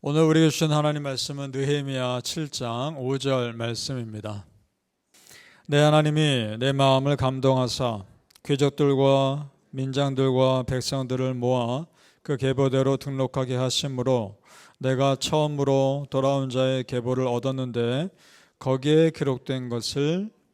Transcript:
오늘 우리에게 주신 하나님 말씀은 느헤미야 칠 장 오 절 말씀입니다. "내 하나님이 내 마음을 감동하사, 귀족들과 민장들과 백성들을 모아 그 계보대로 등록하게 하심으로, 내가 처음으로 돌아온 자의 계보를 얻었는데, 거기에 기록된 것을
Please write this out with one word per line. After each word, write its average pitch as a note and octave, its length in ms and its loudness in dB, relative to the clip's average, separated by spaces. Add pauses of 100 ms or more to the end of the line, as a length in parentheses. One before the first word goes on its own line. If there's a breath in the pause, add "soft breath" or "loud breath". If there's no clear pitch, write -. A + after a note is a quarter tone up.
오늘 D3+ 180 4
우리에게 D#3+ 260 6
주신 D#3 200 0
하나님 D3+ 340 0
말씀은 C#3 460 -6
느헤미야 C3+ 720 -2
칠 D3+ 300 -6
장 B2+ 480 -6
오 C3 180 -2
절 B2+ 380 -2
말씀입니다. A2 920 -8 (1200 loud breath)
"내 C#3+ 120 2
하나님이 D3+ 800 4
내 C3 140 0
마음을 C#3 440 4
감동하사, C3 880 0 (380)
귀족들과 C#3 1040 2 (220)
민장들과 C3 920 0
백성들을 B2+ 680 -4
모아 B2 540 -2 (340 soft breath)
그 D3 160 -4
계보대로 C3+ 600 2
등록하게 C3 580 -4
하심으로, B2+ 800 0 (420 loud breath)
내가 C3 380 2
처음으로 C#3+ 960 0
돌아온 C3+ 400 0
자의 C3 340 0
계보를 B2+ 420 -2
얻었는데, B2 840 -2 (480 soft breath)
거기에 D3 500 4
기록된 C3 600 -4
것을 D3+ 600 -2 (240)